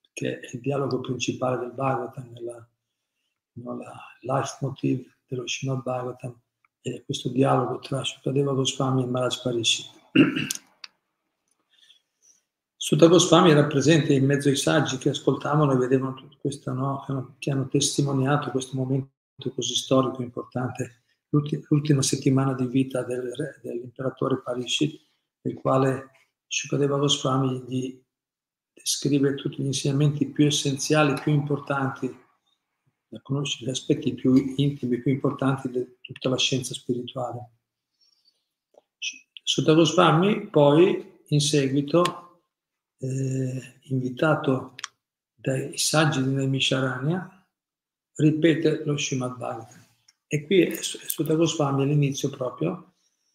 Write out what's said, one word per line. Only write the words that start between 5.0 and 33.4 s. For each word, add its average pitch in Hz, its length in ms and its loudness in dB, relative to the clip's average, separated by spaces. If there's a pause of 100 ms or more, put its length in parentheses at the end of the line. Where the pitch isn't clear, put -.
dello 123 200 -8
Srimad 131 360 -4
Bhagavatam, 123 580 -8 (400)
è 123 240 -8
questo - 240 -6
dialogo 127 520 2
tra 131 220 -6
Shukadeva 139 520 -2
Goswami 131 480 0
e 120 40 -4
Maharaj 123 360 -2
Parishit. 120 480 -2 (220)
<clears throat> - 560 2 (2000)
Sutta 160 320 4
Goswami 175 440 6
era 147 160 6
presente 143 480 2
in 135 100 4
mezzo 139 240 2
ai 131 80 2
saggi 156 400 0
che 139 140 -2
ascoltavano 139 600 2
e 127 40 4
vedevano 127 380 0
tutta - 260 -20
questa, 139 320 -6
no, 131 320 -4
che 139 80 -8
hanno, 127 260 -8
che - 120 -6
hanno 135 180 -2
testimoniato 139 840 0
questo - 260 -4
momento 131 340 -2 (440)
così 123 200 -4
storico 131 460 2
e 120 40 -6
importante, 120 800 -8 (280)
l'ulti-, 147 380 0
l'ultima 143 340 4
settimana 135 520 2
di 127 120 -4
vita 131 360 0
del 123 320 -6
re, - 280 -10
dell'imperatore 127 800 -4
Parishit, 123 580 -4 (420)
nel - 120 -4
quale 135 560 0 (360)
Shukadeva 139 520 -2
Goswami 135 680 0
gli 127 360 -6 (720)
descrive 139 600 0
tutti - 280 -6
gli 135 40 -2
insegnamenti 143 600 2
più 147 200 4
essenziali, 143 720 2
più 156 120 0
importanti, 139 840 -2 (920)
la 110 140 -16
conosce-, 143 420 -6